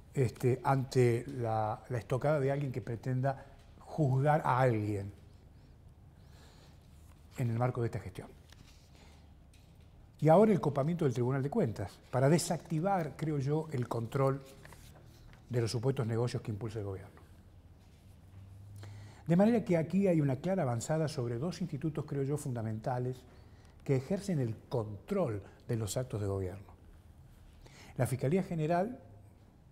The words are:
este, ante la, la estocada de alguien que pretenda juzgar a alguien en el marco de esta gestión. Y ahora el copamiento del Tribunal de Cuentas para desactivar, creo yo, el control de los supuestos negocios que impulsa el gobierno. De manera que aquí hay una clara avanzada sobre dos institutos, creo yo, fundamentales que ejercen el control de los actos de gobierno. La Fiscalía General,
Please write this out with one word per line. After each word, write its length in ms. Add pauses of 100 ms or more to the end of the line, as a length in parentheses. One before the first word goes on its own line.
(140)
este, 500
ante 600
la, 640
la 80
estocada 420
de 120
alguien 200
que 80
pretenda 640 (360)
juzgar 680
a 140
alguien 520 (2250)
en 140
el 80
marco 240
de 60
esta 120
gestión. 280 (1900)
Y 80
ahora 240
el 80
copamiento 440
del 80
Tribunal 300
de 80
Cuentas 480 (120)
para 200
desactivar, 840
creo 240
yo, 340
el 160
control 540 (1080)
de 140
los 80
supuestos 360
negocios 360
que 80
impulsa 280
el 60
gobierno. 320 (2000)
De 80
manera 300
que 140
aquí 280
hay 140
una 160
clara 260
avanzada 460
sobre 300
dos 240
institutos, 440
creo 160
yo, 140
fundamentales 800 (640)
que 140
ejercen 440
el 160 (120)
control 720 (240)
de 100
los 200
actos 240
de 60
gobierno. 400 (1300)
La 100
Fiscalía 360
General, 560 (720)